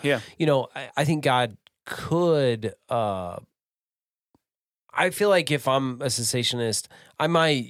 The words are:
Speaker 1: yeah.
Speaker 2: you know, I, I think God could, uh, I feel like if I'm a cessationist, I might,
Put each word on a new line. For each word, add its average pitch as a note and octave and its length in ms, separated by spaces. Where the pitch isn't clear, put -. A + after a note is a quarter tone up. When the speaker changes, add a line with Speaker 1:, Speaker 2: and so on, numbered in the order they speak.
Speaker 1:
yeah. C#3+ 180
Speaker 2:
you D#3 80
know, C3+ 300
I, C3+ 220
I C#3+ 60
think D3+ 200
God B2 320
could, C#3 920
uh, G2 500
I F3 160
feel G#3 180
like F3 220
if C#3 180
I'm C3 340
a C#3 40
cessationist, A#2 800
I D3+ 80
might, D#3+ 420